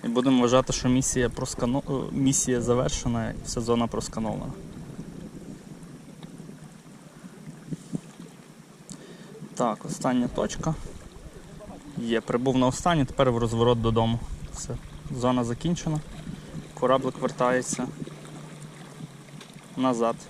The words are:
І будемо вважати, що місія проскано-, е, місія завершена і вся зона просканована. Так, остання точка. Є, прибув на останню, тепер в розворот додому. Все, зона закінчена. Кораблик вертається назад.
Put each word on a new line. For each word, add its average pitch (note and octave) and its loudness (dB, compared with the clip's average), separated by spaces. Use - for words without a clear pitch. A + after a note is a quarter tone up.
І A#2 -2
будемо B2 6
вважати, B2+ 6
що - 2
місія B2+ 4
проскано-, B2+ 0
е, C3+ -2
місія C3 4
завершена A#2+ 2
і G#2 -6
вся - -2
зона A#2 4
просканована. A2 -4
Так, A#2 0
остання B2 0
точка. - -2
Є, A2+ 2
прибув B2+ 2
на B2+ 8
останню, D3+ 4
тепер B2+ 4
в A#2 2
розворот A#2 6
додому. A2+ 4
Все, - -8
зона B2 2
закінчена. D#3 0
Кораблик C3 2
вертається B2+ 0
назад. A#2 2